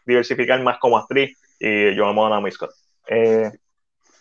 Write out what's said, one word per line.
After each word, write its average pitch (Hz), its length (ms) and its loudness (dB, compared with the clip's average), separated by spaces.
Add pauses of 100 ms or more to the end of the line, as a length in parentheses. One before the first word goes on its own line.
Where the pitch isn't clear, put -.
diversificar 123 560 0
más 123 160 0
como 120 200 2
actriz, 135 380 -2 (220)
y 104 380 0
yo 104 100 0
amo 107 200 0
a 110 40 0
Naomi 101 220 -4
Scott. - 180 -12 (380)
Eh, 110 420 0 (720)